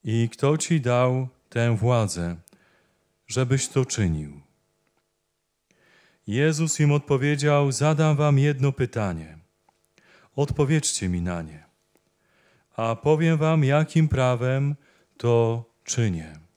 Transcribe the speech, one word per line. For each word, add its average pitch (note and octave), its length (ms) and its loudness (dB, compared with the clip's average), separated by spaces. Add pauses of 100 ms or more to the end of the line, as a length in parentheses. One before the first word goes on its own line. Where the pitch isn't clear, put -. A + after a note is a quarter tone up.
I A2+ 260 0
kto D3 280 -2
Ci D#3 240 -2
dał B2+ 460 0 (220)
tę A#2 280 0
władzę, G2 580 0 (920)
żebyś C3 400 -2
to C3 180 0
czynił?” D#2 560 -4 (1900)
Jezus D3+ 520 0
im D3 120 4
odpowiedział: C#3+ 800 2
„Zadam D3+ 440 2
wam C#3+ 240 4
jedno C#3 320 2
pytanie. F2+ 680 -4 (960)
Odpowiedzcie C#3+ 760 0
mi F2+ 120 -2
na F2 200 -4
nie, D#2 220 -16 (1120)
a A2+ 200 -4
powiem D#3 420 2
wam, D#3 260 2
jakim D#3 440 2
prawem C3 680 0 (420)
to A#2 480 0 (180)
czynię. D#2+ 560 -4 (180)